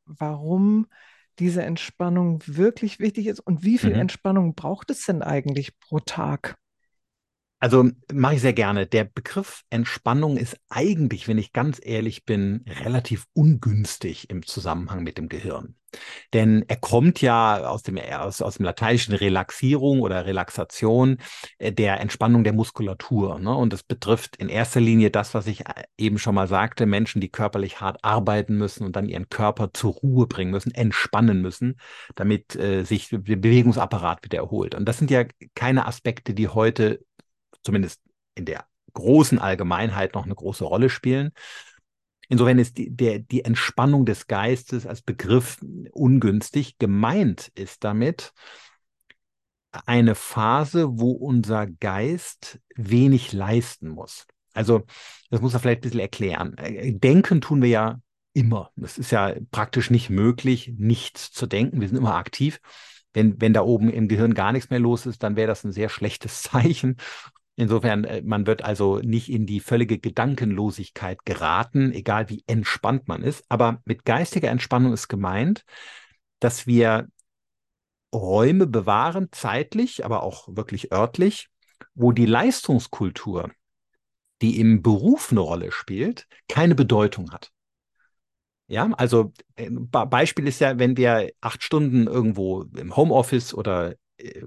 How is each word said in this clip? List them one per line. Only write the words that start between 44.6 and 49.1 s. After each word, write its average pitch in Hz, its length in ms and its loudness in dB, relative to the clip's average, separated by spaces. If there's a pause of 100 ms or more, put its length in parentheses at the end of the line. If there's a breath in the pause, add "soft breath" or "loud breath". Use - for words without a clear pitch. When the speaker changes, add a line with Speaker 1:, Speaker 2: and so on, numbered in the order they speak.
Speaker 2:
als - 140 -12
Begriff 117 560 0 (340)
ungünstig. 123 880 2
Gemeint 113 760 0
ist - 280 -14
damit 110 500 -4 (1500 loud breath)